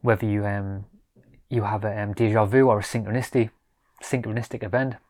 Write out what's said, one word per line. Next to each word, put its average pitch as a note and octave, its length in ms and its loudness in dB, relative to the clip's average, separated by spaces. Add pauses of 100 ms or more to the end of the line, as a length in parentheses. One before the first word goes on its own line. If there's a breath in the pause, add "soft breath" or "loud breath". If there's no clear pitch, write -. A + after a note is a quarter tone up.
whether A2+ 240 2
you, G#2 220 0
um, G2+ 400 -4 (640)
you A#2 140 0
have G2+ 200 -4
a, G#2 180 -2
um, G#2 120 -4
deja A2 320 2
vu C3 240 6
or G#2 80 4
a G2+ 40 -4
synchronicity, A2+ 680 -2 (520)
synchronistic A2+ 600 -6
event. A#2+ 320 0 (160)